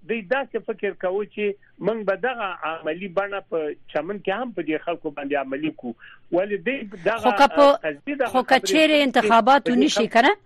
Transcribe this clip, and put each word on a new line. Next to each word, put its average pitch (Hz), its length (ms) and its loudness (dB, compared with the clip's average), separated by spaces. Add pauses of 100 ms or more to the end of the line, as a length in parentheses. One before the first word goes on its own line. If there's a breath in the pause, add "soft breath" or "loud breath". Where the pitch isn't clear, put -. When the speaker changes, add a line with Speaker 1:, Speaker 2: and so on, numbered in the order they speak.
Speaker 1:
دوی 226 140 -4
داسې 247 340 -4 (120)
فکر 202 240 -6 (100)
کوي 190 240 -2
چې 208 180 -8 (420)
موږ 226 120 -2 (100)
به 190 60 2
دغه 226 340 -4 (220)
عملي 165 380 -8
بڼه 196 320 -4 (100)
په 151 240 -4 (180)
چمن 170 260 -4
کې 190 220 -4
هم 247 160 -8
په 180 60 -6
دې 156 140 -4 (100)
خلکو 165 240 -6
باندې 143 240 -8
عملي 139 460 -4
کړو. 120 120 -10 (400 soft breath)
ولې 202 240 0 (100)
دوی 269 120 -4 (260)
دغه، 220 200 0
Speaker 2:
خو 254 60 4
که 254 160 6
په، 285 200 6 (180)
Speaker 1:
قصدي 156 300 -6
دغه 262 140 -2
Speaker 2:
خو 254 140 0
که 262 160 4
Speaker 1:
خبرې - 120 -2
Speaker 2:
چیرې 311 260 4
Speaker 1:
کوي، 294 60 4
Speaker 2:
انتخابات 233 640 4
Speaker 1:
په 240 60 0
دې 247 60 2
Speaker 2:
ونشي 240 320 2
Speaker 1:
خلکو - 40 -8
Speaker 2:
که 226 100 6
نه؟ 370 240 4